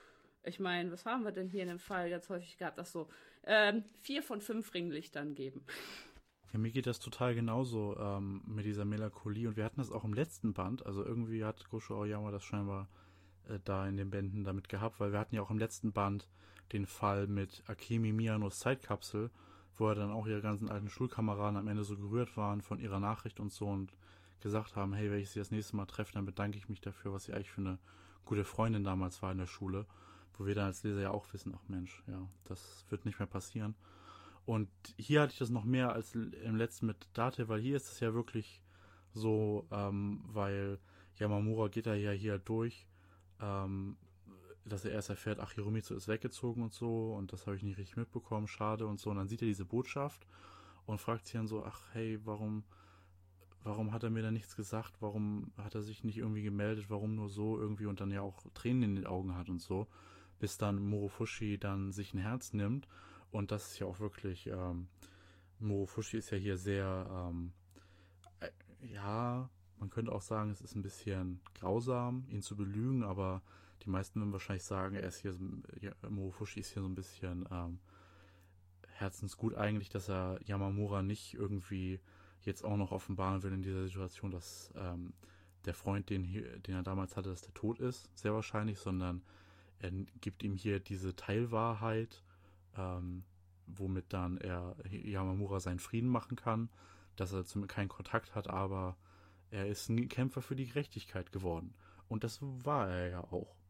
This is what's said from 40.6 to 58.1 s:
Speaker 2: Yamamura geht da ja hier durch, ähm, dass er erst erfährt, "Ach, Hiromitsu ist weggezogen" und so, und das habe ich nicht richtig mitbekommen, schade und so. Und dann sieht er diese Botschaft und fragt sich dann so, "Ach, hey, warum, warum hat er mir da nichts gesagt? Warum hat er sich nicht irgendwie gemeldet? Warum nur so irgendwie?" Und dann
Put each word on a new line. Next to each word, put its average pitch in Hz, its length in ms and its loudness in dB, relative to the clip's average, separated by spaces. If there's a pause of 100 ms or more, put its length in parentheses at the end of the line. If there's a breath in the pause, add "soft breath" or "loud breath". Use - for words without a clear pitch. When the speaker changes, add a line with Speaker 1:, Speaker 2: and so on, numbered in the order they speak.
Speaker 2:
Yamamura 107 520 4
geht 110 180 0
da 110 80 4
ja 104 180 2
hier 101 260 2
durch, 113 480 0 (540 soft breath)
ähm, 98 560 0 (680)
dass 101 200 -4
er - 80 0
erst 104 180 -2
erfährt, 104 300 -2
"Ach, 107 120 -6
Hiromitsu 107 420 0
ist 95 140 -6
weggezogen" 117 540 0
und 113 100 -2
so, 113 420 0
und 98 180 -4
das 95 140 -8
habe 101 100 0
ich 95 60 -4
nicht 98 160 -2
richtig 98 180 -6
mitbekommen, 113 520 -2
schade 110 380 2
und 104 140 0
so. 107 100 0
Und 101 60 2
dann 98 120 0
sieht 113 140 -2
er 117 60 6
diese 98 160 2
Botschaft 127 600 0 (600 loud breath)
und 107 140 0
fragt 117 260 0
sich - 80 -10
dann 110 140 2
so, 107 160 -2
"Ach, - 180 -8 (100)
hey, 113 320 0
warum, 107 400 -2 (1000 soft breath)
warum 107 300 -2
hat 113 120 -2
er 113 60 2
mir 113 120 2
da 110 80 2
nichts 110 260 -2
gesagt? 110 440 -4
Warum 104 580 0
hat 101 160 -6
er 107 80 -2
sich 107 220 -8
nicht 107 140 0
irgendwie 107 240 0
gemeldet? 104 480 2
Warum 107 260 2
nur 107 120 0
so 107 300 2
irgendwie?" 107 280 0
Und 98 140 -2
dann 98 100 2